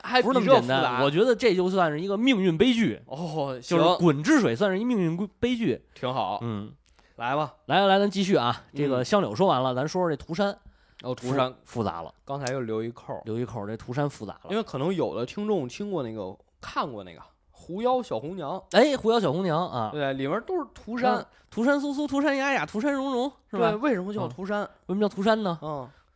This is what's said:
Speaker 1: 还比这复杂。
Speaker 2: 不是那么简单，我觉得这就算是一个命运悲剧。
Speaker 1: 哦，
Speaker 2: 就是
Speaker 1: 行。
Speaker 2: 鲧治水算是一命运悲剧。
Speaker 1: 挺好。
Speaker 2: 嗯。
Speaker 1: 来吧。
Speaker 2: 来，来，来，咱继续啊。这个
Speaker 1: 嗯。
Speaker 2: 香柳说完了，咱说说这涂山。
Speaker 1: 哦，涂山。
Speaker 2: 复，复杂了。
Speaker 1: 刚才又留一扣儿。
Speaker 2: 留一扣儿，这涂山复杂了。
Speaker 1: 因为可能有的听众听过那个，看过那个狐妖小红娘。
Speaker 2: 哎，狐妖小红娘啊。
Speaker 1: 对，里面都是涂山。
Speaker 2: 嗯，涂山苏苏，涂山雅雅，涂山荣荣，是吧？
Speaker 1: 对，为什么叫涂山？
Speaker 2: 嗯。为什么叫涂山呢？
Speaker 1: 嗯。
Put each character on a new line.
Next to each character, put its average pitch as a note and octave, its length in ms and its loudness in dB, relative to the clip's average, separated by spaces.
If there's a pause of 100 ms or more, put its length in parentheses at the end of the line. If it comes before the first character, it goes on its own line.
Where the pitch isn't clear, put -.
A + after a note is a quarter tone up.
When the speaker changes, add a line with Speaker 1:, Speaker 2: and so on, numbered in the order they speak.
Speaker 1:
还 B3+ 180 0
比 G#3 80 2
这 C4 60 4
复 - 0 -
杂。 B3+ 60 2
Speaker 2:
不 G#3+ 40 4
是 F#3+ 60 4
那 C4+ 60 10
么 - 60 6
简 A#2+ 60 -2
单， C3 360 2
我 C#3+ 80 4
觉 F3 120 2
得 B3 120 4
这 G#3+ 180 2
就 F#3 160 2
算 F3+ 220 2
是 D3 100 -4
一 F#3+ 60 -6
个 G3 100 -2
命 A#3 240 4
运 E3+ 160 4
悲 A#3+ 160 6
剧。 G3 320 0
Speaker 1:
哦， D3+ 560 -6
Speaker 2:
就 E3+ 160 0
是 D#3 60 6
Speaker 1:
行。 F3 140 6
Speaker 2:
鲧 D3+ 260 4
治 C#4+ 160 6
水 B2+ 160 2
算 F#3+ 160 2
是 F#3 80 0
一 A3 40 -2
命 B3 140 0
运 E3 180 0 (240)
悲 B3 160 0
剧。 F3+ 240 0 (140)
Speaker 1:
挺 B2+ 180 -4
好。 G#2 300 -2
Speaker 2:
嗯。 A2 320 -6 (440)
Speaker 1:
来 B2 180 -4
吧。 D3+ 180 -4 (140)
Speaker 2:
来， E3+ 140 4
来， G3+ 40 4
来， G3 140 6
咱 G3+ 100 2
继 F#3+ 140 0
续 F#3 120 4
啊。 A#2+ 280 0 (100)
这 C#3+ 140 -2
个 B2+ 140 0
Speaker 1:
嗯。 B2 40 -2
Speaker 2:
香 G3+ 160 2
柳 A2+ 140 -4
说 F#3 100 2
完 C#3 160 4
了， B2+ 140 0
咱 C3+ 120 -2
说 F3+ 140 -4
说 F3 80 0
这 D3 60 -2
涂 - 180 -10
山。 G3+ 240 -2 (460)
Speaker 1:
哦， B2 100 -6
涂 B2+ 220 -4
山。 B2+ 160 2
Speaker 2:
复， - 140 -18
复 A#2 180 -4
杂 E2+ 180 -4
了。 D#2+ 120 -12 (100)
Speaker 1:
刚 C#3 160 -8
才 C3 140 -4
又 C3+ 80 -4
留 A2 200 -4
一 A#2 80 -6
扣 A#2+ 240 -12
儿。 - 120 -10
Speaker 2:
留 A2+ 120 -6
一 B2 60 -2
扣 A2 180 -8
儿， G2+ 60 -8
这 A2+ 80 -8
涂 B2 180 -10
山 C#3+ 160 -2
复 A2+ 160 -12
杂 F#2+ 80 -10
了。 - 160 -18
Speaker 1:
因 G3 60 -4
为 A3 80 -4
可 - 140 -10
能 E3+ 160 -2
有 A#2+ 200 -2
的 A2+ 120 -4
听 G#3 200 -8
众 F3+ 220 -2
听 G3+ 240 -10
过 E3 100 -4
那 A2+ 120 -8
个， G2 220 -8 (260)
看 G#3 280 -6
过 G#2 140 -12
那 F2 100 -18
个 C#2+ 80 -20 (300)
狐 F3+ 300 -12
妖 B3 200 2
小 B2 160 -4
红 D3+ 200 -8
娘。 E3 240 -8 (100)
Speaker 2:
哎， C4+ 240 6
狐 A3+ 160 2
妖 A#3 80 4
小 E3 120 2
红 F3+ 120 0
娘 E3+ 260 0
啊。 A2 220 -2
Speaker 1:
对， C#3 220 -2
里 C3+ 120 -4
面 F#3 220 -2
都 F#4 100 -2
是 D4 160 -4
涂 A#3 240 -10
山。 B3 180 2
Speaker 2:
嗯， - 100 -4 (240)
涂 A3+ 160 -2
山 C#4+ 140 4
苏 C#4+ 140 -2
苏， D4 140 -2
涂 C#4 140 0
山 C#4+ 160 2
雅 C#4 160 0
雅， D#3+ 120 0
涂 G#3 140 -6
山 C#4+ 140 0
荣 C4+ 180 -2
荣， B3+ 200 -2 (200)
是 G#3 60 -6
吧？ A3 140 2
Speaker 1:
对， G#3 60 -2
为 C4 160 0
什 F3+ 80 0
么 G3 120 -8
叫 G3+ 120 -4
涂 F3+ 200 -10
山？ G#3 180 -2
Speaker 2:
嗯。 - 60 -8 (180)
为 F#3 80 -2
什 - 0 -
么 G#3 60 0
叫 G3+ 120 2
涂 F#3+ 80 -6
山 A3 220 2
呢？ E3+ 180 -2
Speaker 1:
嗯。 C#3+ 260 -8 (280)